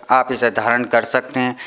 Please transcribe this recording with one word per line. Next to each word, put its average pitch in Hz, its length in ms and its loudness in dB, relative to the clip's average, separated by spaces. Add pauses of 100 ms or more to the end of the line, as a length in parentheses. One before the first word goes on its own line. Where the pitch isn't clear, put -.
आप 131 220 2
इसे 120 200 0
धारण 117 320 0
कर 117 200 2
सकते 127 360 -4
हैं। 123 160 -2 (120)